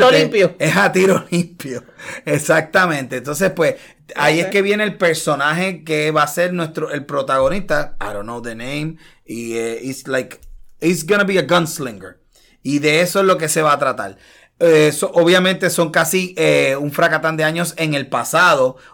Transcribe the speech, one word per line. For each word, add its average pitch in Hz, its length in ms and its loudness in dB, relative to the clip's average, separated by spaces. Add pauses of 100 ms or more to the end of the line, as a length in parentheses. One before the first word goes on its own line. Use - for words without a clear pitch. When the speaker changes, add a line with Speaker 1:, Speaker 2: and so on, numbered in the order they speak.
Speaker 1:
obviamente, 160 100 6
Speaker 2:
limpio. 175 400 2
Speaker 1:
es 156 180 0
a 196 140 2
tiro 190 360 2
<laughs> - 40 -16
limpio. 170 540 -4 (400)
Exactamente. 156 960 0
Entonces, 147 340 -2
pues, 147 240 0 (400)
ahí 156 240 2
es 185 60 -2
Speaker 2:
Ok. 190 40 -6
Speaker 1:
que 196 120 2
viene 202 200 0
el 208 140 -4
personaje 160 880 -2
que 156 260 -2
va 151 140 2
a - 20 0
ser 180 260 -2
nuestro, 156 380 -4
el 143 160 -6
protagonista. 139 960 0
I 104 140 -8
don't 104 100 -8
know 117 180 -10
the 117 140 -10
name. 147 400 -8 (280)
Y, 113 320 -8
eh, 113 240 -4
it's 131 280 -10
like, 131 320 -4 (400)
it's 156 260 -2
gonna 202 160 2
be 190 160 0
a 160 40 2
gunslinger. 135 760 -4 (460)
Y 143 160 0
de 151 200 2
eso 180 200 0
es 190 60 2
lo 185 120 2
que 156 100 -4
se 160 140 0
va 147 120 4
a 143 40 -2
tratar. 110 380 -4 (440)
Eh, 156 320 6
so-, - 220 -4
obviamente 185 540 4
son 165 220 0
casi, 180 480 -2
eh, 143 400 2
un 147 140 -6
fracatán 160 440 0
de 156 80 -2
años 160 320 -2
en 156 180 -2
el 139 140 -4
pasado. 135 680 2 (180)